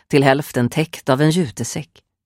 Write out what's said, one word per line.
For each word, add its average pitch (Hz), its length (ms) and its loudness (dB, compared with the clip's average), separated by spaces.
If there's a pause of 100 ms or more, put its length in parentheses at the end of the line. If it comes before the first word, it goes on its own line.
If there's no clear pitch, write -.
till 139 180 2
hälften 135 440 2
täckt - 400 -6
av 135 140 2
en 156 80 4
jutesäck. - 720 -6 (240)